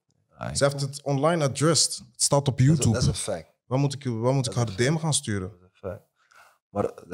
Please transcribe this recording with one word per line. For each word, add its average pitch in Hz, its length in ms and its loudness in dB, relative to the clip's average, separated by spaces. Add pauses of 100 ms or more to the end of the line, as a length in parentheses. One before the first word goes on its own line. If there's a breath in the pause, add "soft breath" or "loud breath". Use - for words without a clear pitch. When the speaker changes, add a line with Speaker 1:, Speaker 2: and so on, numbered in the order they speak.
(380)
Speaker 1:
Ah, 58 120 -8
ik 69 80 -8
Speaker 2:
Ze - 60 0
heeft 143 180 0
het - 200 -6
online 147 420 0
addressed. 139 540 2 (140)
Het - 100 -8
staat 143 260 2
op 120 100 0
Speaker 1:
Dat - 20 4
is, 127 60 6
Speaker 2:
YouTube. 147 280 4
Speaker 1:
dat 98 80 0
is - 60 2
een - 80 2
fact. 90 320 -6 (180)
Speaker 2:
Wat 127 140 -2
moet 143 140 0
ik, - 100 -12
wat 120 300 0
moet 135 120 0
Speaker 1:
Dat - 0 -
Speaker 2:
ik 123 60 -6
Speaker 1:
is - 40 -8
Speaker 2:
haar 120 120 0
Speaker 1:
een 101 60 -8
fact. 120 160 2
Speaker 2:
D 160 40 2
M 165 40 0
gaan 156 160 -2
sturen? 98 360 -4
Speaker 1:
Dat - 100 -20
is - 220 -20
een 98 80 -8
fact. 90 140 -12 (680 soft breath)
Maar 101 140 -2
dat - 300 -8